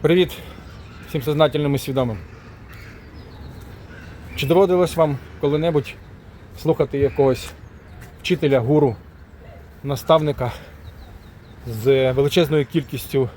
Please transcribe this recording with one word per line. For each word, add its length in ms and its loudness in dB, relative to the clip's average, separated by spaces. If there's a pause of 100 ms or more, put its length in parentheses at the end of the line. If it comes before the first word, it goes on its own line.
Привіт 380 4 (680)
всім 140 -4
сознательним 520 2
і 40 0
свідомим. 400 -2 (2250)
Чи 100 -4
доводилось 500 4
вам 220 2 (220)
коли-небудь 540 0 (640)
слухати 400 0
якогось 520 2 (720)
вчителя, 400 2
гуру, 360 4 (840)
наставника 720 2 (1120)
з 460 2
величезною 540 2
кількістю 720 -2